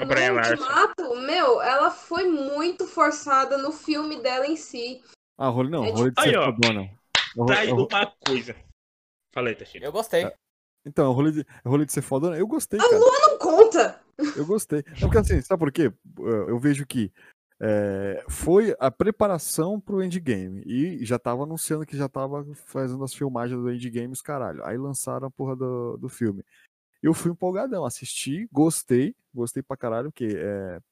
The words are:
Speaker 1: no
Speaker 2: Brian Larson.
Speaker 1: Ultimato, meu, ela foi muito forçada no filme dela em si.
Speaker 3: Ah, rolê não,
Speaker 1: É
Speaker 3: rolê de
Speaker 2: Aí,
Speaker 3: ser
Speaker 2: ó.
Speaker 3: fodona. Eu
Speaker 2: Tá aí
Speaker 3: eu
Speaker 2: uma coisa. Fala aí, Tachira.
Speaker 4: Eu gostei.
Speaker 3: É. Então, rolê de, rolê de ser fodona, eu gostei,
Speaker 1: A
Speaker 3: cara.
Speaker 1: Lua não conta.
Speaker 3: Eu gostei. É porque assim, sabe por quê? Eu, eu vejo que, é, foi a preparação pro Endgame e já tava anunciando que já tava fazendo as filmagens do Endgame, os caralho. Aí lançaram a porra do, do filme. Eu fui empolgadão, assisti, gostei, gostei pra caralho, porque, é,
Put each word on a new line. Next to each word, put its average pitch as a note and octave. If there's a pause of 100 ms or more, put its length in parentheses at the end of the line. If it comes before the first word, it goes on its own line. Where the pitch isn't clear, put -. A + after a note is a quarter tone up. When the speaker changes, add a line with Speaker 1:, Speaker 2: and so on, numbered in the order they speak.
Speaker 1:
no -
Speaker 2:
Brian B2+
Larson. A#2
Speaker 1:
Ultimato, C#4+
meu, C#4+
ela C#4+
foi F4
muito D4+
forçada C#4
no C#4
filme D4+
dela C4
em D#4
si. B3 (360)
Speaker 3:
Ah, C3+
rolê B2+
não, D#3
Speaker 1:
É -
Speaker 3:
rolê A#2+
de -
Speaker 2:
Aí, -
Speaker 3:
ser A#3
Speaker 2:
ó. D#3
Speaker 3:
fodona. G#2+ (440)
Eu A#2
Speaker 2:
Tá D#3
aí A3
Speaker 3:
eu B2
Speaker 2:
uma A#2+ (140)
coisa. A#2+ (800)
Fala B2
aí, G#2+
Tachira. -
Speaker 4:
Eu D3
gostei. F3+
Speaker 3:
É. - (500)
Então, C#3+
rolê D3
de, D3+ (180)
rolê C#3+
de -
ser D3
fodona, D3+
eu F#3
gostei, B3
Speaker 1:
A -
Speaker 3:
cara. A#4
Speaker 1:
Lua B4+
não D5+
conta. E4+ (340)
Speaker 3:
Eu D3
gostei. D#3+
É -
porque -
assim, G#3+
sabe F#3
por C#3+
quê? C#3+ (280)
Eu, G#2
eu A#2+
vejo C#3+
que, A2 (540)
é, G2+
foi F#3+
a C3
preparação G3
pro G3
Endgame A#2+
e C3
já A#2+
tava B2
anunciando D#3
que C#3+
já C#3
tava C#3 (220)
fazendo C3+
as C3
filmagens B2
do B2
Endgame, B2
os C3
caralho. G2+
Aí G2+
lançaram C3
a -
porra C3+
do, B2
do B2
filme. G2+ (580)
Eu D#3+
fui E3+
empolgadão, F#3
assisti, C#3+
gostei, D3+ (180)
gostei B2
pra C3+
caralho, A#2+
porque, A#2+
é, F#2+ (140)